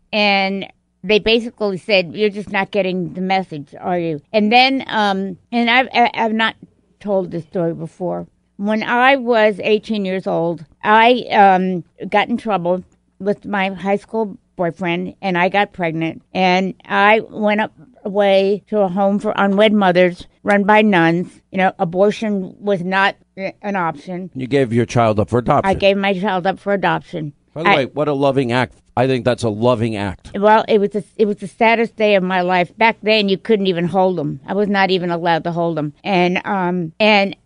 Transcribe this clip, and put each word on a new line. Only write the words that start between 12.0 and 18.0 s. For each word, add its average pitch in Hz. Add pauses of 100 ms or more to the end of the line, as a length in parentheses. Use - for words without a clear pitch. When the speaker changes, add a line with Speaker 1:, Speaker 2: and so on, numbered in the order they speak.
Speaker 1:
got 202
in 240
trouble 185 (380)
with 196
my 196
high 196
school 208 (200)
boyfriend, 180
and 185
I 180
got 202
pregnant, 165 (120)
and 185 (120)
I 202 (100)
went 208
up - (320)